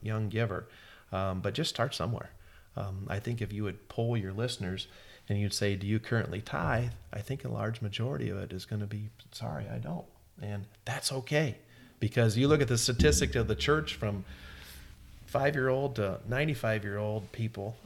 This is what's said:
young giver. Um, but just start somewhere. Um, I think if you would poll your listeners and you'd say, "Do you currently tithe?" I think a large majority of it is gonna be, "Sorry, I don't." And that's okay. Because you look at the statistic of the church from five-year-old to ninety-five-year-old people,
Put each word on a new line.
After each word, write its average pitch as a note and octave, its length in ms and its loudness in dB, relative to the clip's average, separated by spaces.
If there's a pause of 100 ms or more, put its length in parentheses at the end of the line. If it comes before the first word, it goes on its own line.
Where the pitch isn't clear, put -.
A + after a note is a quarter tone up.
young G#2+ 260 0
giver. A2 400 0 (420)
Um, F#2+ 300 0
but G2+ 140 0
just D#3 160 0
start A#2+ 240 0
somewhere. - 360 -2 (460)
Um, G2 320 -6
I G2 100 -2
think A#2 220 -2
if G2+ 120 -2
you G#2 120 -2
would F#2+ 240 -6
poll A#2 300 0
your F#2+ 140 -2
listeners G2 540 -2 (420)
and G2+ 120 2
you'd G2+ 140 2
say, G2+ 200 2
"Do F#2+ 140 -2
you A2 100 4
currently A#2+ 420 0
tithe?" B2+ 520 0 (200)
I G#2+ 100 -6
think C3+ 220 -6
a B2+ 40 -6
large A2+ 340 -2
majority A#2 460 -2
of F#2+ 80 -2
it F#2+ 160 -6
is F#2 120 -6
gonna G#2 220 -4
be, G#2+ 240 -6 (220)
"Sorry, A2+ 360 -6
I A#2 100 -6
don't." D3 260 -6 (360)
And G#2 260 -6 (180)
that's B2+ 260 -4
okay. C3+ 460 0 (420)
Because A2+ 380 4
you B2+ 100 6
look D3 140 8
at B2+ 80 4
the A#2+ 100 4
statistic C#3 560 6
of A2+ 140 2
the G#2+ 80 2
church D3+ 380 2
from G#2 300 -2 (1000)
five-year-old C3+ 720 2
to G2+ 320 0
ninety-five-year-old G#2+ 1040 0
people, A2 540 -4